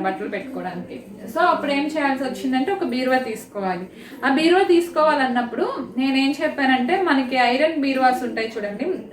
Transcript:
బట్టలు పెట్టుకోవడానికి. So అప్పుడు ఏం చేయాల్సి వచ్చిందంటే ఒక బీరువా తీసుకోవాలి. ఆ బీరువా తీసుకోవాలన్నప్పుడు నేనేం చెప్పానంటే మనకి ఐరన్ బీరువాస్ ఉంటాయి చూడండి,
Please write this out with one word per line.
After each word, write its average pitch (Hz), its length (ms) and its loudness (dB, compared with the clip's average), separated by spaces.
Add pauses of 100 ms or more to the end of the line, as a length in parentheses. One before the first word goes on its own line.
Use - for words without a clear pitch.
బట్టలు 190 300 -4
పెట్టుకోవడానికి. 180 600 -8 (360)
So 330 80 -2 (120)
అప్పుడు 285 260 -2
ఏం 302 60 -2 (100)
చేయాల్సి 277 340 -2
వచ్చిందంటే 262 480 -2
ఒక - 80 -4 (100)
బీరువా 262 240 0 (100)
తీసుకోవాలి. 190 580 -6 (380)
ఆ 262 40 0 (100)
బీరువా 349 340 6
తీసుకోవాలన్నప్పుడు 294 960 2 (340)
నేనేం 269 300 2 (100)
చెప్పానంటే 262 540 2 (160)
మనకి 262 260 2 (160)
ఐరన్ 302 320 2
బీరువాస్ 262 440 2
ఉంటాయి 226 280 -4
చూడండి, 208 300 -4 (260)